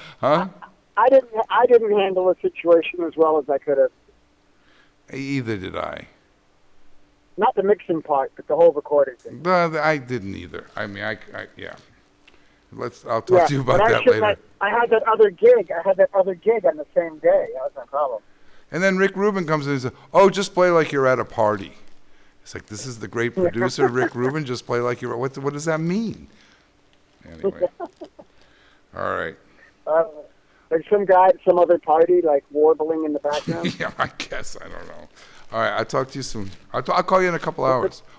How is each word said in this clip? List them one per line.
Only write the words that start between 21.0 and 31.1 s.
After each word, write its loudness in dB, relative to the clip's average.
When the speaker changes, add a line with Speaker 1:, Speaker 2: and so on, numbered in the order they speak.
Speaker 1:
at 2
a -4
party." -2
It's -20
like, -14
this -14
is -14
the -12
great -4
Speaker 2:
<laughs> -
Speaker 1:
producer, -2
Rick -2
Rubin, -4
just -10
play -4
like -4
you're, -8
what, -6
what -6
does -10
that -2
mean? -6
Anyway. -6
Speaker 2:
<laughs> -20
Speaker 1:
All -6
right. -8
Speaker 2:
Uh, 2
like -2
some 2
guy 6